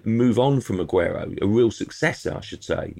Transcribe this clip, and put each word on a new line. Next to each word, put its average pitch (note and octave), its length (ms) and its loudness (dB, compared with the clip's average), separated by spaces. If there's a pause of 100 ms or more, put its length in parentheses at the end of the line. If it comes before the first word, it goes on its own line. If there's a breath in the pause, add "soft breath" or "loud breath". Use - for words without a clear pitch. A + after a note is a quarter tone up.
move A#2 340 4
on C3+ 220 4
from G2 160 -4
Aguero, F2 640 -2
a G2 60 2
real A#2 240 4
successor, - 640 -4
I - 60 -10
should - 220 -14
say, - 360 -4